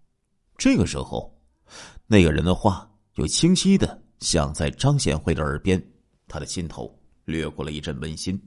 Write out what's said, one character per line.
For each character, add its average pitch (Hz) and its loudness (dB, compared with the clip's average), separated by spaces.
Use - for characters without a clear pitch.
这 262 2
个 101 4
时 73 -6
候， 64 -8
那 104 6
个 82 6
人 76 0
的 90 2
话 92 0
就 - -2
清 180 2
晰 190 4
地 - -2
响 73 -2
在 73 -2
张 139 0
显 76 0
辉 85 -2
的 73 -2
耳 73 -2
边， 92 0
他 - -12
的 71 -10
心 85 -8
头 60 -12
掠 78 -4
过 71 -8
了 76 -8
一 76 -8
阵 73 -8
温 78 -8
馨。 95 -6